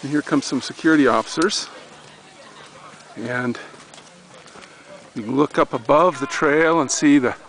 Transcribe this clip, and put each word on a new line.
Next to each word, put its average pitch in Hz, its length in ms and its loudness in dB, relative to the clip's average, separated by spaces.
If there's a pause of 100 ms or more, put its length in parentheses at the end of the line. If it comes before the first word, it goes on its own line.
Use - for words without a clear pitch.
And 139 80 -10
here 147 140 0
come 143 180 0
some 131 200 -6
security 156 460 2
officers. 120 640 0 (1500)
And 123 420 -6 (1600)
you 120 60 -10
can 117 160 -6
look 147 200 0
up 147 160 0
above 139 460 2
the 139 80 -4
trail 160 540 2
and 127 100 -4
see 143 280 4
the 117 160 -2 (140)